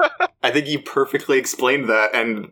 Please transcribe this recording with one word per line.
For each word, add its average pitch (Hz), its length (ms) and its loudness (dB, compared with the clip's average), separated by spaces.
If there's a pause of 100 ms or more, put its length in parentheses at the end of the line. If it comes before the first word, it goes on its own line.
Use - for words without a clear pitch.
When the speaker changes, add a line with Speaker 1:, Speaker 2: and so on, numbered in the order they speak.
(120)
Speaker 1:
<laughs> - 320 -6
Speaker 2:
I 123 80 4
think 143 160 0
you 147 120 -4
perfectly 139 580 0
explained 131 500 0
that, 110 260 2
and 113 380 -2